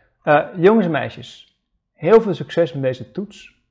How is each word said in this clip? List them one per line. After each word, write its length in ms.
Eh, 320
jongens 300
en 60
meisjes, 680
heel 280
veel 120
succes 400
met 80
deze 300
toets. 480